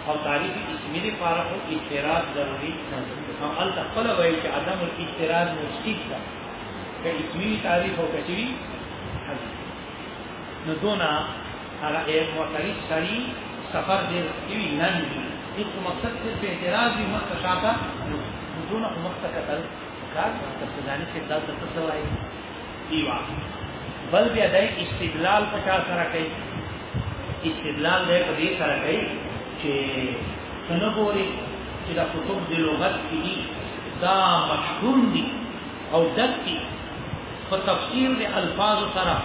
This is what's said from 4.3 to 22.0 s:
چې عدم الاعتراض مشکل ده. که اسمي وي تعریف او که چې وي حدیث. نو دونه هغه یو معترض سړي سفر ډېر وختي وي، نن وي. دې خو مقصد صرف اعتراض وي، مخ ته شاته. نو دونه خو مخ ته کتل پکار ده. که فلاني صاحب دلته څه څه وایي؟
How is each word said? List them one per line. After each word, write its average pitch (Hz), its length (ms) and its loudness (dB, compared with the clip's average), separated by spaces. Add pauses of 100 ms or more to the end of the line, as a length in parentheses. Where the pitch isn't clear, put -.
چې 156 120 -2
عدم 151 320 0
الاعتراض 170 680 0 (100)
مشکل 156 500 -4
ده. - 120 -4 (800)
که 160 100 -2
اسمي 165 360 -2
وي 214 120 2
تعریف 175 420 2
او 165 60 4
که 151 160 0
چې 175 160 -2
وي 233 100 -2 (760)
حدیث. - 300 -6 (1080)
نو 160 100 -2
دونه 185 360 2 (680)
هغه 151 200 0 (100)
یو 160 220 6
معترض 156 540 -2
سړي 170 340 0 (500)
سفر 190 380 2
ډېر 175 180 0
وختي - 320 -4
وي، 196 180 0
نن 175 260 4
وي. - 220 -2 (260)
دې 208 140 -2
خو 202 180 -4
مقصد 185 380 -2
صرف - 240 -2
اعتراض 190 540 2
وي، 214 80 0
مخ 208 240 0
ته 180 140 -2
شاته. 180 280 2 (380)
نو - 80 -2 (520)
دونه 220 180 0
خو 170 120 -2
مخ 170 220 -4
ته 180 60 -4
کتل 151 340 -2 (360)
پکار 180 320 -2
ده. 226 260 -4
که 139 180 -6
فلاني 139 320 -4
صاحب 165 220 -6
دلته 151 260 -2
څه 170 180 -6
څه 165 80 -4
وایي؟ 151 260 -2 (840)